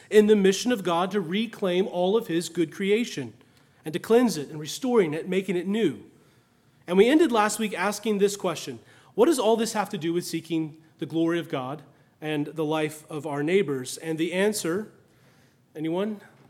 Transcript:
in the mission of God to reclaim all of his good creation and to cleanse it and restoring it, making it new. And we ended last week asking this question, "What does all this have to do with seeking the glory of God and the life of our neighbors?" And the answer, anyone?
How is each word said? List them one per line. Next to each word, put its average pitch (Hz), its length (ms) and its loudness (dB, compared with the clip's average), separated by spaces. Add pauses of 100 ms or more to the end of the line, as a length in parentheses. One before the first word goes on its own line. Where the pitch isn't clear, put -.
(100)
in 214 160 8
the 214 100 8
mission 196 360 2
of 196 120 -4
God 180 280 0
to 208 100 0
reclaim 190 640 -2
all 185 320 0
of 226 80 -4
his 165 240 -2
good 160 200 -2
creation 190 600 -2 (500)
and 156 120 -10
to 170 40 -4
cleanse 226 380 4
it 139 140 -8
and 156 100 -12
restoring 180 540 0
it, 160 120 -6
making 190 300 -2
it 175 100 -4
new. 190 360 0 (840)
And 180 120 0
we 220 100 10
ended 311 240 6
last 214 260 2
week 214 140 -2
asking 202 460 -2
this 196 180 2
question, 151 420 -6 (360)
"What 208 100 6
does 302 140 2
all 220 180 4
this 220 160 -2
have 202 160 -2
to 214 80 -8
do 165 160 -4
with 175 140 -2
seeking 160 500 -4 (220)
the 160 80 -8
glory 165 320 0
of 160 100 -8
God 139 320 -6 (400)
and 151 280 -4
the 156 180 -4
life 156 420 -4
of 151 180 -10
our 143 160 -4
neighbors?" 143 540 0
And 160 220 -6
the 165 160 -2
answer, 202 580 -2 (840)
anyone? 185 460 -4 (300)